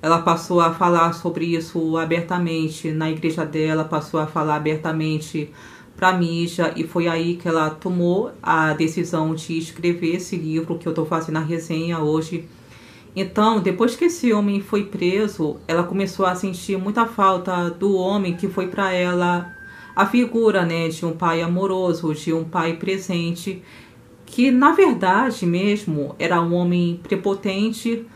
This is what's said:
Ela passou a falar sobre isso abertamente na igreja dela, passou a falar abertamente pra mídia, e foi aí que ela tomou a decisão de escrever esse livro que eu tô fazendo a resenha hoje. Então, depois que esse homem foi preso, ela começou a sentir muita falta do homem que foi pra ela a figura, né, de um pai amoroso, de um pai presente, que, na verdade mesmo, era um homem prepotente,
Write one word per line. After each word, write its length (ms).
Ela 180
passou 400
a 140
falar 400
sobre 320
isso 500
abertamente 960
na 180
igreja 360
dela, 400
passou 340
a 60
falar 300
abertamente 960
pra 160
mídia, 640
e 80
foi 240
aí 280
que 120
ela 220
tomou 600
a 320
decisão 640
de 220
escrever 580
esse 200
livro 440
que 80
eu 60
tô 120
fazendo 320
a 40
resenha 580
hoje. 500
Então, 440
depois 360
que 100
esse 280
homem 280
foi 240
preso, 720
ela 160
começou 420
a 80
sentir 440
muita 280
falta 640
do 240
homem 420
que 120
foi 200
pra 240
ela 640
a 100
figura, 600
né, 220
de 180
um 60
pai 300
amoroso, 760
de 160
um 140
pai 320
presente, 840
que, 240
na 220
verdade 720
mesmo, 720
era 240
um 120
homem 500
prepotente, 1000